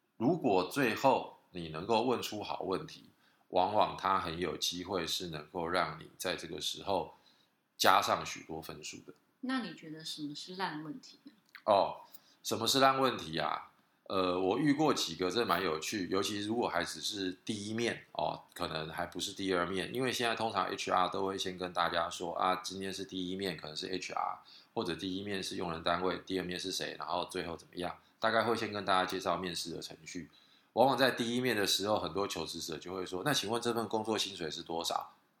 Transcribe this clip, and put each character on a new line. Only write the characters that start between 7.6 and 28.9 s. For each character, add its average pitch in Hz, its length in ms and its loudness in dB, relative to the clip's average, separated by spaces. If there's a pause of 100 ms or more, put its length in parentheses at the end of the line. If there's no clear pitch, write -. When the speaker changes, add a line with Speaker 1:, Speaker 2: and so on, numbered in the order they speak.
Speaker 1:
加 98 260 8
上 95 240 2
许 - 180 -8
多 80 160 -8
分 76 220 -12
数 - 140 -10 (100)
的。 - 80 -16 (280)
Speaker 2:
那 254 180 -2
你 175 140 -8
觉 160 160 -14
得 156 140 -12
什 151 220 -6
么 147 80 -6
是 185 220 -12
烂 165 260 -4
问 151 180 -8
题 - 240 -20
呢？ - 80 -20 (340)
Speaker 1:
哦， 92 340 6 (420)
什 110 160 0
么 113 80 -2
是 131 140 6
烂 135 200 8
问 123 160 4
题 80 220 -4
啊？ 76 320 -2 (380)
呃， 92 300 2
我 95 200 4
遇 147 140 6
过 147 200 4
几 - 220 -2
个， 90 160 0
这 110 160 2
蛮 90 160 4
有 78 160 2
趣， 92 300 -2
尤 95 140 2
其 101 220 -2
如 110 120 0
果 107 120 2
还 85 160 0
只 - 160 -8
是 92 440 -2
第 104 240 -4
一 110 40 -4
面， 113 400 -2
哦， 80 300 -2 (100)
可 87 140 -4
能 78 240 -4
还 87 160 -4
不 87 140 -8
是 92 120 -4
第 95 220 0
二 87 100 4
面， 90 300 -2
因 123 80 -2
为 127 100 0
现 117 160 0
在 113 60 0
通 110 180 -2
常 95 140 2
H 95 240 -4
R 92 180 6
都 98 160 -2
会 95 140 -2
先 92 180 -4
跟 90 160 -4
大 85 160 2
家 85 220 0
说 85 260 -4
，“啊， 92 200 4
今 92 240 -8
天 95 120 -4
是 95 120 -6
第 92 260 -4
一 92 60 -4
面， 95 200 -2
可 76 100 -10
能 78 80 -10
是 80 120 -6
H 92 260 -4
R， - 260 -4 (360)
或 113 100 -2
者 95 100 -2
第 92 220 -4
一 98 60 -4
面 98 200 -2
是 98 140 -6
用 90 160 -2
人 82 100 -6
单 87 200 2
位， 87 240 2
第 92 120 -2
二 90 60 -2
面 90 140 -4
是 92 140 -6
谁， 76 260 -4
然 76 80 -8
后 87 200 0
最 90 180 -4
后 85 120 -6
怎 - 120 -16
么 - 80 -18
样。” 87 200 -4 (240)
大 110 100 2
概 113 120 4
会 110 140 2
先 104 160 -4
跟 101 120 -4
大 95 140 4